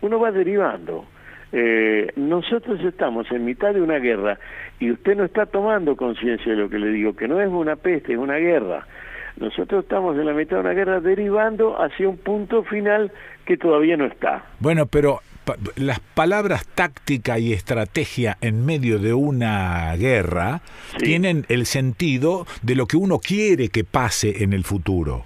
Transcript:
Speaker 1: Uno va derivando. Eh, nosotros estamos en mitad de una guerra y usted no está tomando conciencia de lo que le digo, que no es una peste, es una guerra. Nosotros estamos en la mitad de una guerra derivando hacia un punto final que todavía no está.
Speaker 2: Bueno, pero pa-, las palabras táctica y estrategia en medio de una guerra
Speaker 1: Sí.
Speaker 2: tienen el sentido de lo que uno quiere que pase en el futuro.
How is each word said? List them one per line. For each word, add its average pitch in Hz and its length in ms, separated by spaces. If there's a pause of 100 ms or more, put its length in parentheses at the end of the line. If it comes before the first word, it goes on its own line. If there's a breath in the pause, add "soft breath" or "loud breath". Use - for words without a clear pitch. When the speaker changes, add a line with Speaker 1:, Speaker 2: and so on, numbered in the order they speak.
Speaker 1:
Uno 214 200
va 226 100
derivando. 143 720 (480 loud breath)
Eh, 110 640
nosotros 175 680
estamos 127 460
en 120 140
mitad 127 280
de 202 80
una 160 180
guerra 104 400 (420 loud breath)
y 120 100
usted 190 260
no 202 80
está 202 220
tomando 196 500
conciencia 117 560
de 107 60
lo 101 100
que 101 100
le 104 100
digo, 107 280
que 113 120
no 170 120
es 202 80
una 165 280
peste, 151 360
es 117 60
una 135 180
guerra. 131 500 (520 loud breath)
Nosotros 180 460
estamos 180 340
en 151 80
la 151 80
mitad 156 220
de 190 60
una 180 100
guerra 185 280
derivando 208 800
hacia 185 280
un 185 100
punto 208 460
final 208 460 (360 loud breath)
que 180 100
todavía 160 400
no 143 100
está. - 380 (160)
Speaker 2:
Bueno, 151 260
pero 143 340 (240)
pa-, 131 120 (200)
las 131 240
palabras 185 680
táctica 135 720
y 113 140
estrategia 113 880
en 117 260
medio 127 320
de 110 160
una 104 840
guerra 98 640 (380 loud breath)
Speaker 1:
Sí. - 80
Speaker 2:
tienen 165 420
el 120 180
sentido 143 800 (160 loud breath)
de 123 120
lo 127 120
que - 100
uno 180 220
quiere 190 500
que 107 160
pase 110 580
en 98 100
el 95 120
futuro. 82 600